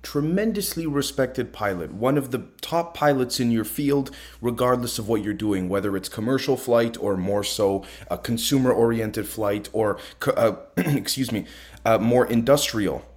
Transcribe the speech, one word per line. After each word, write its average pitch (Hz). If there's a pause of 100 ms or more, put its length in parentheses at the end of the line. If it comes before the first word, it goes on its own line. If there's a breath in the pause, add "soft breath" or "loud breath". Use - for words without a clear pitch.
tremendously 185
respected 135
pilot, 92
one 123
of 131
the 123 (140)
top 170
pilots 135
in 120
your 113
field, 139 (280 loud breath)
regardless 120
of 104
what 110
you're 101
doing, 101
whether 98
it's 92
commercial 131
flight 117
or 101
more 101
so 98 (240 loud breath)
a 90
consumer-oriented 117
flight 104
or 107 (220 loud breath)
co-, 139
uh, 113 (120)
<clears throat> -
excuse 143
me, 101 (400 loud breath)
uh, 113
more 120
industrial 113 (120)